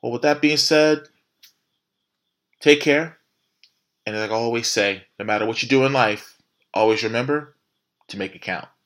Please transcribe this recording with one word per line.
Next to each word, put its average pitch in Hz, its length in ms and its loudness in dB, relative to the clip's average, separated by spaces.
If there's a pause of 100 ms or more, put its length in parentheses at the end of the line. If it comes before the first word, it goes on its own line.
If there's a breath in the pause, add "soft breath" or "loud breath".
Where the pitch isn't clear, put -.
Well, 123 100 -6
with 120 120 -6
that 147 180 2
being 151 160 2
said, 151 500 2 (1500)
take 147 220 6
care. 151 340 0 (880)
And 107 120 -8
like 107 140 -4
I - 20 -4
always 117 340 -2
say, 101 360 -2 (160)
no 101 60 -8
matter 107 200 -2
what 113 160 -4
you 123 80 -6
do 135 160 4
in 139 80 0
life, 110 480 -2 (320)
always 110 300 2
remember 131 500 -4 (540)
to 101 100 -16
make 98 160 -8
it - 80 -20
count. 87 260 -8 (180)